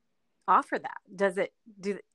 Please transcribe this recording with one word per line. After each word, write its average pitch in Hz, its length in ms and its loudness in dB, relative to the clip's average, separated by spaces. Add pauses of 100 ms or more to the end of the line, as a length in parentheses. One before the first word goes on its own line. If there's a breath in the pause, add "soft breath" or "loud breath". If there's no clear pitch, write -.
(480)
offer 220 320 2
that? - 180 -12 (180)
Does 185 220 0
it 180 160 -2 (260)
do? 190 200 -6 (160)